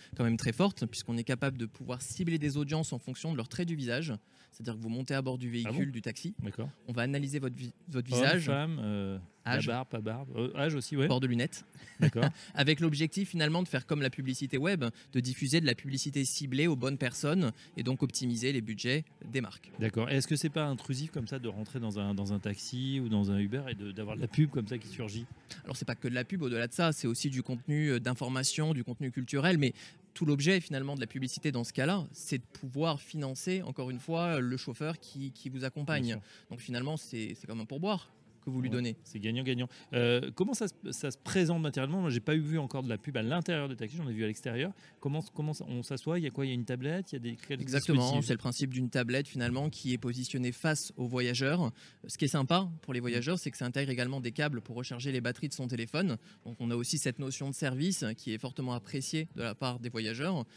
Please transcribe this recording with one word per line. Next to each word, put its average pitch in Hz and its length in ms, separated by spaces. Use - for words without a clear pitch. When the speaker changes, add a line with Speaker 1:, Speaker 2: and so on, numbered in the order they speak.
Speaker 1:
quand - 80
même 117 140
très 113 160
forte, 190 340
puisqu'on - 300
est 117 60
capable 135 360
de 113 80
pouvoir 123 340
cibler 165 380
des 147 180
audiences 147 360
en 127 40
fonction 131 340
de 151 60
leur 117 120
trait 180 160
du 170 100
visage. 135 360
C'est-à-dire 113 220
que 110 60
vous 113 80
montez 127 240
à 139 80
bord 131 160
du 123 120
Speaker 2:
Ah - 20
Speaker 1:
véhicule, 120 380
Speaker 2:
bon ? - 20
Speaker 1:
du 120 100
taxi, 165 400
Speaker 2:
D'accord. 110 280
Speaker 1:
on 123 60
va 117 100
analyser 139 340
votre 131 180
vi-, 127 180
votre 127 220
Speaker 2:
Homme, 123 80
Speaker 1:
visage. 151 260
Speaker 2:
femme, 147 360
euh, 101 380
Speaker 1:
Âge. 113 220
Speaker 2:
la 117 60
barbe, 127 160
pas 117 120
barbe, 117 340
euh, 120 200
âge 151 180
aussi, 143 240
ouais. 139 100
Speaker 1:
Port 131 120
de 131 80
lunettes. 123 380
Speaker 2:
D'accord. 123 240
Speaker 1:
<laughs> - 320
Avec 147 240
l'objectif 165 500
finalement 160 320
de 180 60
faire 131 180
comme 147 160
la 135 80
publicité 131 480
web, 156 280
de 127 80
diffuser 127 420
de 160 40
la 123 100
publicité 135 500
ciblée 139 400
aux 170 100
bonnes 131 220
personnes 147 540
et - 80
donc 127 180
optimiser 123 500
les 131 100
budgets 117 420
des 123 160
marques. - 380
Speaker 2:
D'accord. 110 300
Et 139 60
est-ce 135 120
que 151 100
c'est 160 120
pas 151 160
intrusif 139 460
comme 123 160
ça 135 100
de 120 120
rentrer 107 300
dans 107 200
un, 101 160
dans 101 180
un 101 60
taxi 127 640
ou 117 60
dans 101 200
un 101 80
Uber 104 320
et 117 60
de, 101 160
d'avoir 104 240
de 117 60
la 120 60
pub 147 220
comme 123 180
ça 120 120
qui - 80
surgit ? 110 400
Speaker 1:
Alors - 100
c'est - 100
pas 120 100
que - 120
de 123 80
la 123 80
pub, 185 180
au-delà 120 260
de 120 60
ça, 165 200
c'est - 140
aussi 120 220
du 127 140
contenu, 147 480
euh, 123 80
d'information, 131 720
du 123 100
contenu 123 280
culturel, 143 480
mais 135 140
tout - 120
l'objet 147 360
finalement 139 340
de 139 40
la 127 80
publicité 135 440
dans 120 120
ce - 100
cas-là, 156 380
c'est - 280
de 117 40
pouvoir 143 400
financer 151 640
encore 131 300
une 123 80
fois 165 400
le 123 180
chauffeur 151 420
qui, 135 320
qui - 180
vous 131 140
accompagne. 139 420
Speaker 2:
Bien 117 100
sûr. - 340
Speaker 1:
Donc 120 100
finalement 127 380
c'est, 110 380
c'est - 100
comme 110 160
un 110 40
pourboire 170 460
que 135 80
vous 127 100
lui 127 80
Speaker 2:
Ouais, 123 60
Speaker 1:
donnez. 120 280
Speaker 2:
c'est - 160
gagnant-gagnant. 123 480
Euh, 123 420
comment 202 200
ça 220 160
se, - 40
ça 135 200
se - 60
présente 170 440
matériellement ? 147 380
Moi, 170 120
j'ai 117 100
pas 151 120
eu 156 60
vu 156 180
encore 139 240
de 131 60
la 113 100
pub 131 200
à 110 40
l'intérieur 151 460
des 135 80
taxis, 117 220
j'en 160 100
ai 120 60
vu 110 100
à 107 40
l'extérieur. 123 440
Comment, 147 200
comment 151 180
ça, - 160
on 123 160
s'assoit ? 151 340
Il 175 60
y 147 40
a - 20
quoi ? 135 160
Il - 20
y 131 40
a - 20
une 120 100
tablette ? 131 480
Il - 40
y - 20
a - 20
des, 117 260
quel 139 140
Speaker 1:
Exactement, 135 380
Speaker 2:
dispositif ? 123 280
Speaker 1:
c'est - 80
le 117 40
principe 127 360
d'une 127 160
tablette 127 380
finalement 127 420
qui 135 220
est 123 60
positionnée 123 560
face - 420
aux 123 120
voyageurs. 127 640
Ce - 100
qui - 60
est 143 60
sympa 170 420
pour 139 100
les 120 80
voyageurs, 123 360
c'est 147 140
que - 60
ça 127 80
intègre 135 260
également 127 300
des 120 100
câbles 147 300
pour 117 160
recharger 127 340
les 131 80
batteries 123 300
de - 40
son 127 140
téléphone. 123 480
Donc 117 160
on 117 100
a 120 60
aussi 120 220
cette 127 200
notion 135 300
de 139 40
service 147 520
qui - 160
est 110 60
fortement 127 340
appréciée 139 640
de - 60
la 113 140
part 123 260
des 117 80
voyageurs. 113 560